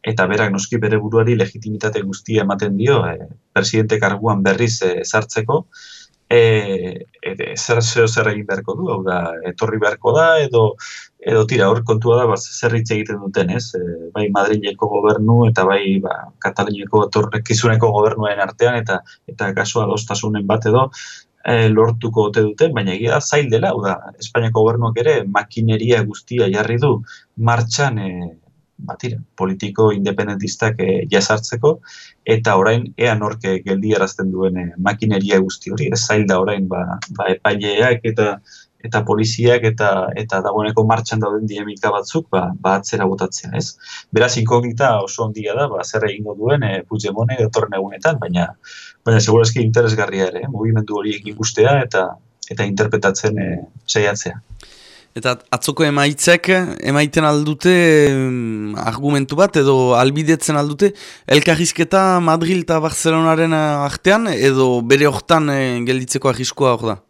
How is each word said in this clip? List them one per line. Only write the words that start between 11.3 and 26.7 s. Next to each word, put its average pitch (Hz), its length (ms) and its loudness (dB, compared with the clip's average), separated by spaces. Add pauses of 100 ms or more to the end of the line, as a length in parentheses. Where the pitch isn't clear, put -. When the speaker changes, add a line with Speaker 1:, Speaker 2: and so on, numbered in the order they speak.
Speaker 1:
tira, 104 200 4
hor 117 140 2
kontua 117 380 2
da, 120 80 2
ba, 98 80 0
zer - 400 -4
hitz 113 140 -4
egiten 107 300 -4
duten, 95 320 -2
ez? 117 240 -6
Eh, 85 360 -8
bai 104 200 -2
Madrileko 104 560 0
gobernu, 110 600 4
eta 98 160 2
bai, 98 360 2
ba, 95 140 -6 (260)
Kataluniako 101 680 -2
etorkizuneko 110 840 2
gobernuen 104 480 0
artean, 117 400 0
eta, 98 200 -4 (260)
eta 98 260 -6
kasu 104 300 -2
adostasunen 104 640 -4
bat 113 180 0
edo, 127 220 4 (580)
eh, 113 240 2
lortuko 113 640 2
ote 110 100 2
duten, 117 320 2
baina 95 220 -2
egia 113 180 0
da 147 80 2
zail 143 300 0
dela, 113 220 2
hau 107 100 -4
da, 95 160 -2 (180)
Espainiako 113 480 0
gobernuak 117 320 0
ere 127 280 2
makineria 110 760 0
guztia 107 460 -2
jarri 113 320 0